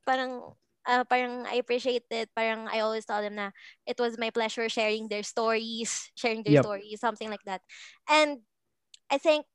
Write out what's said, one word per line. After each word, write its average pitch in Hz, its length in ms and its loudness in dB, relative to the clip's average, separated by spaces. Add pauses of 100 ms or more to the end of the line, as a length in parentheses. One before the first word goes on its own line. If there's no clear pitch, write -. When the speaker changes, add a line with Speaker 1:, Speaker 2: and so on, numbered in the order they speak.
Speaker 1:
parang, 262 260 0 (560)
uh, 247 180 4
parang, 247 280 2 (140)
"I 220 140 -2
appreciate 240 500 -2
it." 226 240 -4
Parang, 220 340 -2
I 226 120 -2
always 220 240 -2
tell 208 160 -2
them 208 140 -6
na, 202 160 -6 (360)
"It 240 120 -4
was 233 200 0
my 226 120 -2
pleasure 226 380 -2
sharing 220 400 0
their 208 140 -4
stories, 226 920 -2
sharing 220 280 -2
their 147 120 6
Speaker 2:
Yep. 139 60 8
Speaker 1:
stories," 202 400 -6
something 220 280 -2
like 202 160 -10
that. 190 160 -6 (480)
And 294 340 4 (680)
I 277 80 2
think 302 360 4